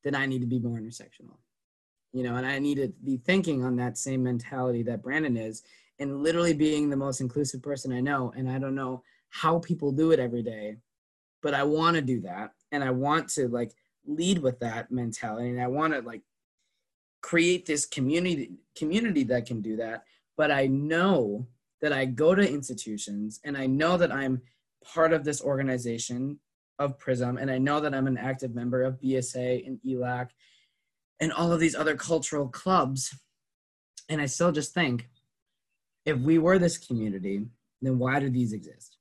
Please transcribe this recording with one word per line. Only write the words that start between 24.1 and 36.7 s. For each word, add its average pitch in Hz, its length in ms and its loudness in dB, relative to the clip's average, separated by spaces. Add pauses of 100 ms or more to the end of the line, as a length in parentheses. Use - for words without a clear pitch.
I'm 131 320 -2 (420)
part 160 280 4
of 156 100 2
this 143 180 -2
organization 127 1000 -2 (380)
of 139 200 -2
prism. 123 380 -2
And 139 120 -4
I 127 100 0
know 143 200 2
that 147 160 -2
I'm 135 140 0
an 127 100 0
active 131 380 -6
member 123 260 0
of 131 180 -2
B 131 160 0
S 123 200 -4
A 127 280 0
and 131 220 -10
elac 123 440 -2 (880)
and 160 120 0
all 170 200 2
of 165 80 2
these 160 160 2
other 151 180 2
cultural 143 540 -2
clubs. 135 680 0 (920)
And 156 120 -2
I 143 60 0
still 175 240 2
just 147 240 -2
think, 123 340 0 (960)
if 151 140 2
we 156 200 6
were 180 200 6
this 175 200 2